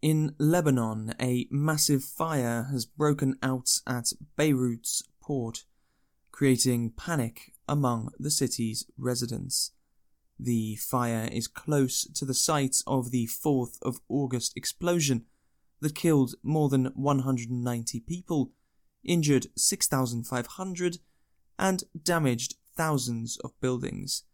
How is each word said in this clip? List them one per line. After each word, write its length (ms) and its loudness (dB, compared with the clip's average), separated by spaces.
In 360 2
Lebanon, 840 2
a 280 0
massive 540 2
fire 680 -2
has 140 -2
broken 560 0
out 460 0
at 240 -2
Beirut's 640 0
port, 420 -6
creating 680 2
panic 560 -4
among 400 0
the 120 -2
city's 540 -2
residents. 720 -4
The 380 0
fire 560 -2
is 160 -4
close 560 0
to 220 -6
the 80 -4
site 520 2
of 260 -2
the 160 0
fourth 540 0
of 280 -4
August 480 -2
explosion 680 0
that 160 -4
killed 480 4
more 240 2
than 280 4
one 240 2
hundred 300 0
and 140 -4
ninety 380 -4
people, 500 -2
injured 500 4
six 320 0
thousand 380 0
five 220 -4
hundred, 500 -4
and 280 2
damaged 520 2
thousands 640 0
of 240 -12
buildings. 640 -4